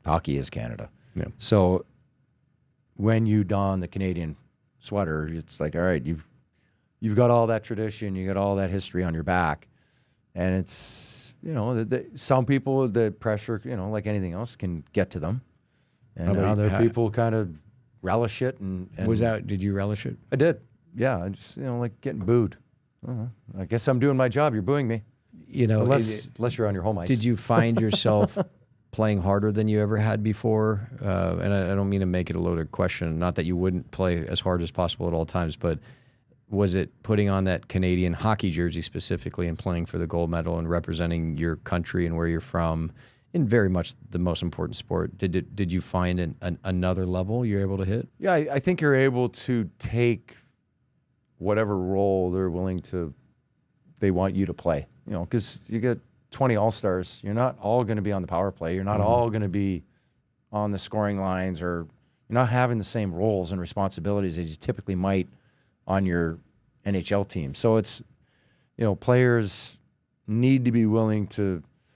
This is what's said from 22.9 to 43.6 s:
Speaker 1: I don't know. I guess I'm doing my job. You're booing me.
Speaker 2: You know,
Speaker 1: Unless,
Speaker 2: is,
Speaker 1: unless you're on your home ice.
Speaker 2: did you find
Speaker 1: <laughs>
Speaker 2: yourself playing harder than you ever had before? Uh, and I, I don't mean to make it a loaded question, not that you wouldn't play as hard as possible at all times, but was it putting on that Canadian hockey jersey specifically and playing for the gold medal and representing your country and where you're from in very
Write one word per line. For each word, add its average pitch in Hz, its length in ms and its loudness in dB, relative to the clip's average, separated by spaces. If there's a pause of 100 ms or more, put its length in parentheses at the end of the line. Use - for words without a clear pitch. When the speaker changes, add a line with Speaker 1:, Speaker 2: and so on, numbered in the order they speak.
Speaker 1:
I - 60 -14
don't 123 100 -6
know. 117 120 -6 (280)
I 92 60 -6
guess 113 240 0
I'm 127 100 4
doing 135 180 4
my 131 120 4
job. 139 240 2
You're 104 100 0
booing 135 240 0
me. 110 160 -2 (500)
Speaker 2:
You 123 140 4
know, 107 160 4
Speaker 1:
Unless, 113 260 4
Speaker 2:
is, 107 300 -6
Speaker 1:
unless 120 180 -2
you're 113 100 2
on 104 80 0
your 92 80 -4
home 101 160 0
ice. 87 100 -2
Speaker 2:
did 123 140 2
you 117 140 2
find 117 440 2
Speaker 1:
<laughs> 110 60 4
Speaker 2:
yourself 110 520 2 (520)
playing 107 320 2
harder 101 300 4
than 107 160 0
you 107 120 2
ever 104 180 2
had 107 240 2
before? 107 640 0 (140)
Uh, 90 400 0
and 98 100 0
I, 95 200 0
I - 20 0
don't 98 140 0
mean 98 120 0
to 92 60 0
make 90 240 0
it 85 60 -4
a 87 40 -2
loaded 85 320 -2
question, 85 460 -2
not 80 180 0
that 82 80 0
you 87 120 -2
wouldn't 90 340 -2
play 87 360 -2
as 85 140 -4
hard 90 220 0
as 82 80 -4
possible 87 380 -2
at 85 60 -2
all 80 120 -2
times, 85 300 -2
but 82 220 -2 (720)
was 101 260 2
it 95 160 0 (120)
putting 104 280 2
on 95 140 2
that 92 240 0
Canadian 90 440 2
hockey 107 380 0
jersey 82 320 -2
specifically 85 680 -4
and 82 100 -4
playing 85 280 -2
for 87 120 -8
the 85 80 -2
gold 82 240 -2
medal 85 280 -2
and 82 100 -4
representing 85 720 -2
your 82 180 0
country 87 500 -2
and 82 100 -2
where 85 100 0
you're 85 160 0
from 82 500 -2 (400)
in 160 140 0
very 104 240 4